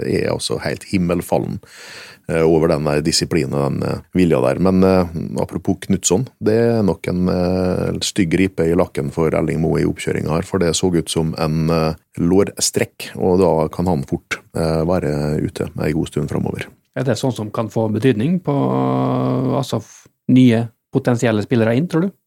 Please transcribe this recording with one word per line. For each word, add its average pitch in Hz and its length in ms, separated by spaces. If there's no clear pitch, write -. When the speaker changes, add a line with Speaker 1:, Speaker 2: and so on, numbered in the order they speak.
Speaker 1:
er - 260
altså - 300
helt - 220
himmelfallen, 87 760
eh, 82 140
over 80 260
den 76 160
der 73 180
disiplinen 76 520
og 69 180
den, 69 120
eh, 67 180
vilja 82 280
der. 65 180
Men, 92 240
eh, 92 240
apropos 90 380
Knutson, 98 480
det 110 100
er 117 300
nok 87 240
en, 90 220
eh, 90 640
stygg 82 360
ripe 92 220
i 82 160
lakken 73 360
for 82 200
Erling 80 300
Moe 78 180
i 80 60
oppkjøringen 76 440
her, 80 140
for 95 160
det 82 160
så 92 180
ut 80 160
som 82 280
en, 80 340
eh, 80 220
lårstrekk, - 1000
og 92 220
da 80 300
kan 87 180
han 80 160
fort, - 340
eh, 80 280
være 76 600
ute - 160
en 78 140
god 80 140
stund 73 220
fremover. - 360
Speaker 2:
Er 131 60
det 127 140
sånn 131 160
som 107 180
kan 117 180
få 113 220
betydning 123 500
på, 147 100
altså, 127 260
f-, - 260
nye 120 400
potensielle 120 500
spillere 113 340
inn, 165 100
tror 160 160
du? 196 80